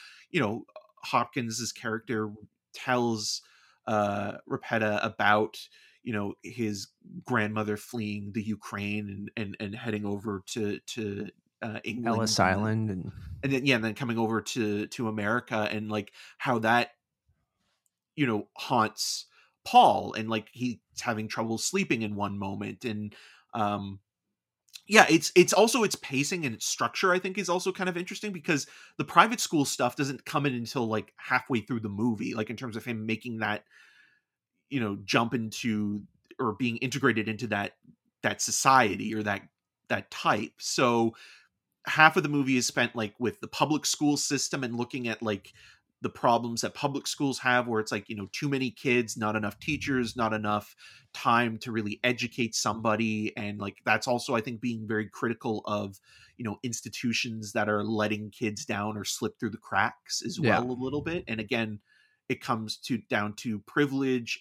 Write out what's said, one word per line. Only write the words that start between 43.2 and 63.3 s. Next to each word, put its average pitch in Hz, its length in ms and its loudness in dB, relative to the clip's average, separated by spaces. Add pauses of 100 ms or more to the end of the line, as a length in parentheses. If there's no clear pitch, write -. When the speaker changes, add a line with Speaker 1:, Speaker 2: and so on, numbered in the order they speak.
Speaker 1:
the 110 80 -12
public 147 380 0
school 147 300 2
system 139 480 -2
and 117 120 -6
looking 120 320 -4
at, 113 140 -4
like, 107 320 -2 (460)
the 123 100 -4
problems 117 500 2
that 117 140 -4
public 139 340 -2
schools 139 320 -2
have, 123 260 4
where 113 140 0
it's 107 100 -4
like, 107 180 -4
you 110 60 -8
know, 101 160 -8
too - 180 -6
many 131 220 0
kids, 120 460 0
not 107 180 0
enough 104 240 -2
teachers, 127 560 -2
not 110 180 0
enough 104 440 -2 (360)
time 117 460 2
to 120 140 -8
really 104 320 -4
educate 120 500 -2
somebody. 110 800 0
And, 104 220 -8
like, 101 260 -8
that's 110 220 2
also, 123 300 0
I 113 40 4
think, 113 200 -10
being 113 260 -4
very 107 220 -2
critical 113 560 -4
of, 104 340 -4 (380)
you 123 80 -10
know, 104 180 -6
institutions 113 920 -4
that 107 140 2
are 104 140 2
letting 107 480 0
kids 107 340 -4
down 107 320 -2
or 98 80 -8
slip - 360 -4
through 107 100 -2
the 110 60 -10
cracks - 640 -2
as - 160 -6
Speaker 2:
Yeah. 156 220 4
Speaker 1:
well 123 100 -2
a - 20 -4
little 131 300 -4
bit. 165 240 -4
And 110 140 -6
again, 110 400 -2 (480)
it 127 140 -4
comes 110 340 -4
to, - 220 -4
down 104 380 -2